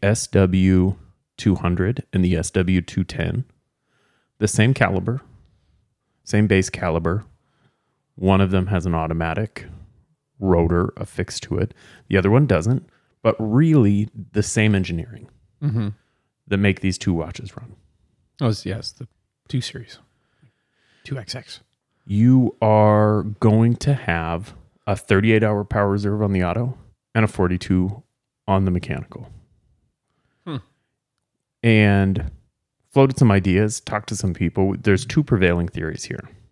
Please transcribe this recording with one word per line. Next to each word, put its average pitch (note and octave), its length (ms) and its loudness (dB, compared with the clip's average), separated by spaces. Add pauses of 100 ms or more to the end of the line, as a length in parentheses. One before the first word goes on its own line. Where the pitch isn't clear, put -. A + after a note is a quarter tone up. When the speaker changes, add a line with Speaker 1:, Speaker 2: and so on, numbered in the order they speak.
Speaker 1:
S G2+ 240 0
W F#2+ 680 2 (420)
two G2 160 2
hundred F2+ 580 -4
and F#2 100 0
the F2+ 140 0
S E2 140 -6
W F#2 320 0
two - 220 -4
ten, F2 420 -6 (920)
the G#2+ 100 -2
same A2+ 280 2
caliber, G2 480 -2 (1000)
same G#2 220 0
base F#2+ 220 2
caliber. E2 560 -4 (920)
One G2 260 2
of F#2+ 80 0
them F#2 160 0
has F#2 180 -2
an F2 100 -2
automatic D#2+ 680 -4 (760)
rotor F2 580 2
affixed - 460 -10
to - 120 -6
it. F#2 160 -4 (360)
The G2 100 2
other F#2+ 120 2
one C3+ 160 4
doesn't, G#2 400 0 (360)
but A2+ 160 2
really A2 720 2 (220)
the G#2+ 100 0
same G#2+ 320 2
engineering E2+ 560 -6 (320)
Speaker 2:
Mm-hmm. A2+ 260 -4 (600)
Speaker 1:
that G2+ 100 -2
make G2 220 0
these F#2+ 180 -4
two F#2+ 160 -2
watches E2 420 -8
run. - 200 -20 (640)
Speaker 2:
Oh, B2 60 0
it's, G#2 180 -4
yes, G2+ 260 -10
the - 160 -20 (400)
two B2+ 120 -4
series. - 380 -14 (1040)
Two C3+ 140 -8
X - 160 -14
X. - 260 -18 (460)
Speaker 1:
You A#2+ 560 2
are G#2+ 600 4 (160)
going A#2 360 4
to - 160 -2
have E2+ 600 -4 (320)
a G2+ 100 -2
thirty-eight A2 460 2
hour G#2+ 220 0
power G2+ 260 -2
reserve G2+ 320 -2
on G2+ 100 0
the F#2 100 0
auto A#2+ 360 -4 (360)
and A2+ 100 2
a G#2 40 0
forty-two F#2 760 -2 (460)
on G2 160 2
the F#2+ 60 0
mechanical. - 580 -8 (1160)
Speaker 2:
Hmm. D#3+ 100 -10 (1080)
Speaker 1:
And G2+ 680 4 (600)
floated C3+ 280 2
some A#2+ 120 6
ideas, G2 500 0
talked - 280 -8
to G#2+ 80 -8
some F#2+ 160 -4
people. F#2+ 460 -2
There's F#2+ 260 2
two - 180 0
prevailing F2 460 0
theories E2+ 360 -8
here. - 240 -12 (240)